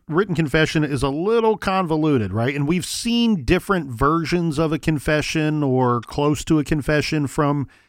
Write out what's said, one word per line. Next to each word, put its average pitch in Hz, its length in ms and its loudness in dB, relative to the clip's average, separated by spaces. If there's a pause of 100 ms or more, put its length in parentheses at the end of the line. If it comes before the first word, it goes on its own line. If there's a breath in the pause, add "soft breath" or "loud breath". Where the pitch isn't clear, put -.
written 175 300 -2
confession 156 480 2
is 135 180 -2
a 139 60 0
little 214 480 0
convoluted, 156 760 0
right? 120 220 -2
And 143 140 -2
we've 175 180 0
seen 233 580 0
different 165 460 0
versions 156 640 0
of 156 160 0
a 160 60 -2
confession 151 880 0
or 127 380 2
close 143 420 -2
to 156 160 4
a 139 40 0
confession 151 600 0
from 143 400 0 (220 soft breath)